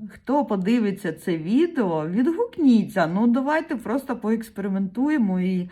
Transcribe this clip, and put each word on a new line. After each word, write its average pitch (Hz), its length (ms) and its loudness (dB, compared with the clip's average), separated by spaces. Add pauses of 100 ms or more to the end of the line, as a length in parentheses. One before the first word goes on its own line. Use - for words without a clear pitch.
хто 277 360 -2
подивиться 202 680 0
це 170 240 -4
відео, 196 720 0
відгукніться. 254 1000 2
Ну, 196 200 2
давайте 294 480 0
просто 247 400 -4
поекспериментуємо. 208 1200 -2
І 180 320 0